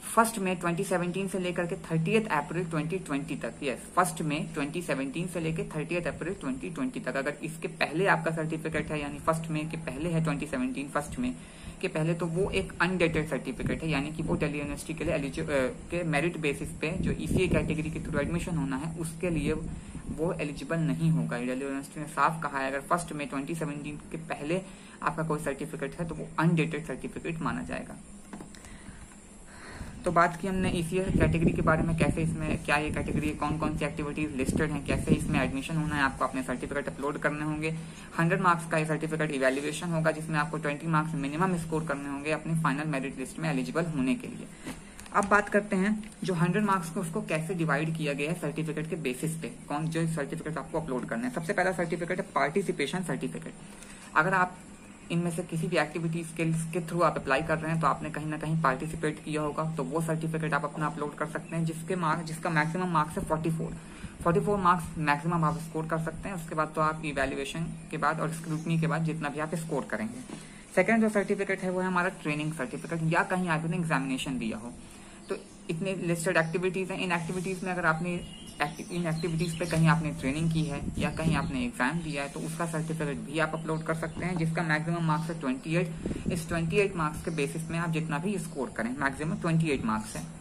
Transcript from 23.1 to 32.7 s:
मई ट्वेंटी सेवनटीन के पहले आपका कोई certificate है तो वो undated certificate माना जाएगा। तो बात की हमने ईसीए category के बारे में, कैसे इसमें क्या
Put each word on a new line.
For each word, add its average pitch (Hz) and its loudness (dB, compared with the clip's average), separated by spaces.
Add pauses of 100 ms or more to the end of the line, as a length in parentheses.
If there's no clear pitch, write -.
मई 147 -2
ट्वेंटी 143 -2
सेवनटीन 147 -4 (140)
के - -8
पहले 160 -2 (420)
आपका 160 0
कोई 151 2
certificate 143 -4
है 165 -2
तो 160 -4
वो 156 -8 (120)
undated 160 4
certificate 139 -6
माना 123 0
जाएगा। - -8 (1900)
तो 180 2
बात 170 8
की 196 -2
हमने 185 2
ईसीए 180 2
category 165 6
के 160 0
बारे 160 6
में, 165 2
कैसे 147 4
इसमें 160 0
क्या 147 4